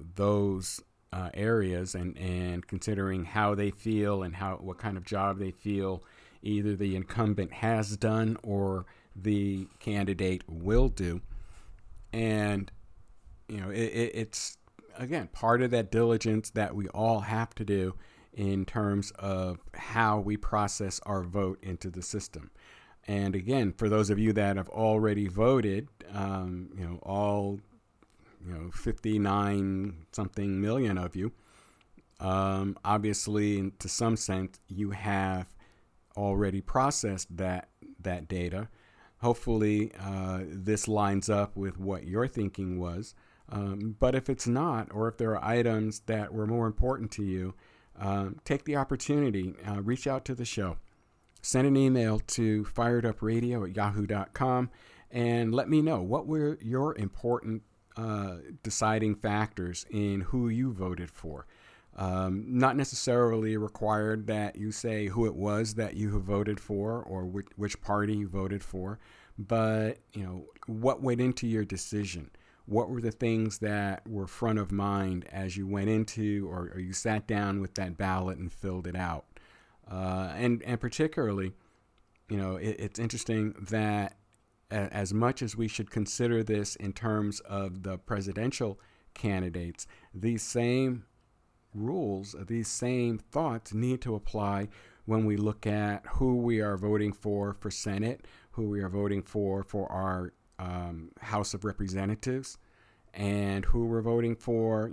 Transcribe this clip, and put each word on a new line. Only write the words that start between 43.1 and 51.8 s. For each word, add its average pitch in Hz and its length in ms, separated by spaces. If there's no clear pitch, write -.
Um, 101 520
but 127 140
if 131 140
it's 131 180
not, 123 460
or 110 160
if 113 100
there 113 140
are - 120
items 113 640
that 107 260
were 107 140
more 117 200
important 113 460
to 107 100
you, 92 320
um, 98 460
take 139 200
the 147 120
opportunity, 131 800
uh, 101 140
reach 120 240
out 131 200
to 131 80
the 120 100
show. 95 340
Send 131 240
an 139 100
email 123 440